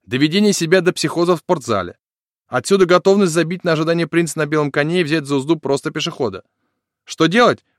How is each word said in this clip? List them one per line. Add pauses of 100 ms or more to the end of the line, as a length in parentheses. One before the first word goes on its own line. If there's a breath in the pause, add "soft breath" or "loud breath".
Доведение
себя
до
психоза
в
спортзале. (500)
Отсюда
готовность
забить
на
ожидание
принца
на
белом
коне
и
взять
за
узду
просто
пешехода. (580)
Что
делать? (140)